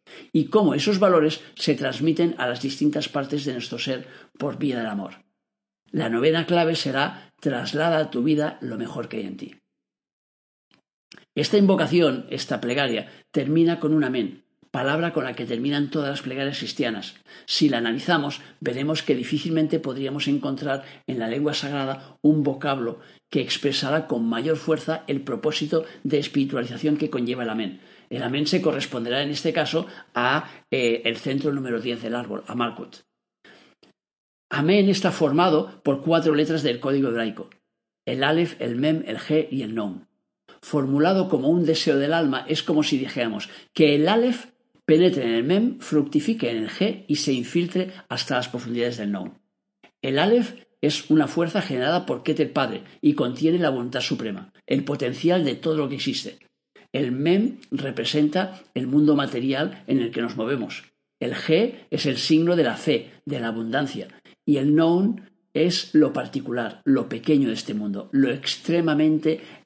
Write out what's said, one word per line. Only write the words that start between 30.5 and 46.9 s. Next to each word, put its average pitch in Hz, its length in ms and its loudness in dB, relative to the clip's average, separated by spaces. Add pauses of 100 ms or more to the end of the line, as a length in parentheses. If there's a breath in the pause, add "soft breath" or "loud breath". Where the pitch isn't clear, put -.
eh, 117 340 2
el 113 120 -2
centro 139 340 -2
número 123 300 -4
diez 117 200 -6
del 117 140 -6
árbol, 107 320 -8
a 110 80 -8
Malkut. 117 420 -6 (1500 soft breath)
Amén 185 380 4
está 190 240 2
formado 156 720 2
por 180 180 0
cuatro 160 320 2
letras 156 300 0
del 120 160 0
código 135 300 0
hebraico: 113 400 -4 (560)
el 131 180 -2
Aleph, 156 360 2
el 120 180 -4
Mem, 156 280 0
el 110 120 -8 (100)
He 151 240 0
y 131 120 -4
el 110 120 -8
Nun. 101 320 -6 (540 loud breath)
Formulado 156 680 2
como 131 200 0
un 175 160 4
deseo 156 320 2
del 143 160 0
alma, 139 340 0
es 151 160 -2
como 151 200 2
si 147 140 0
dijéramos 117 520 -4 (240 loud breath)
que 147 220 6
el 151 120 4
Aleph 233 400 2 (380)
penetre 165 380 6
en 117 80 0
el 120 120 0
Mem, 202 360 2
fructifique 147 720 0
en 113 80 -2
el 107 120 -4 (100)
He - 280 -2